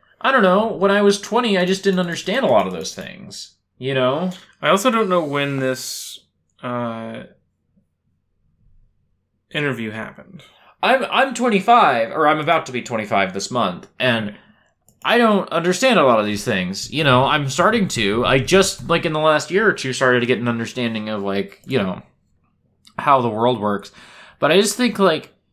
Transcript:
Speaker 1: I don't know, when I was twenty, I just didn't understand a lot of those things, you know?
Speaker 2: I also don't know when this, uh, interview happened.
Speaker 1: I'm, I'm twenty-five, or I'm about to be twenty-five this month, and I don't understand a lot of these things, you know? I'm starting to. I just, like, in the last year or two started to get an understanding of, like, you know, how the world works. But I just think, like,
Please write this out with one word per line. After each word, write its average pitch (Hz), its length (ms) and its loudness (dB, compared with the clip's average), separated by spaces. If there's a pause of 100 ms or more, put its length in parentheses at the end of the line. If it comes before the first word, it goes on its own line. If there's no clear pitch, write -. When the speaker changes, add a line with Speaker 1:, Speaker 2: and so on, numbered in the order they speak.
(200)
Speaker 1:
I 247 100 0
don't 254 140 4
know, 196 240 4
when 196 240 0
I 208 100 2
was 202 180 4
twenty, 220 380 0
I 175 60 2
just 190 180 -2
didn't 185 180 0
understand 185 460 -4
a - 20 2
lot 101 200 2
of 92 40 -8
those 87 220 -8
things, - 640 -16 (220)
you 131 160 -6
know? 135 360 0 (320)
Speaker 2:
I 151 60 0
also 202 240 2
don't 220 160 0
know 180 160 0
when 143 340 -2
this, - 640 -6 (420)
uh, 113 640 -8 (2250)
interview 123 400 -4
happened. - 540 -14 (400)
Speaker 1:
I'm, 247 280 2
I'm 254 200 0
twenty-five, 196 800 2
or 151 160 0
I'm 151 140 2
about 160 260 0
to 131 60 -14
be 123 100 -6
twenty-five 104 500 -2
this 95 200 -8
month, 101 340 -2 (140)
and 113 340 -2 (680)
I 214 120 2
don't 220 340 2
understand 180 500 2
a - 20 4
lot 123 160 4
of 104 80 0
these 104 180 -4
things, 95 480 -4
you 151 120 -2
know? 131 200 4
I'm 143 240 0
starting 196 400 2
to. 110 360 0
I 127 160 2
just, 180 480 0
like, 170 180 0
in 156 60 -2
the 156 80 -2
last 156 320 2
year 208 160 2
or 175 60 0
two 131 180 -6
started 123 280 4
to 120 60 -2
get 117 140 2
an 120 80 -2
understanding 113 600 -4
of, 107 140 -4
like, 98 440 -6
you 131 120 -2
know, 92 240 -4 (960)
how 139 220 2
the 120 80 0
world 113 320 0
works. 101 320 -4 (480)
But 143 100 2
I 180 100 6
just 220 160 0
think, 247 220 -2
like, 165 340 0 (200)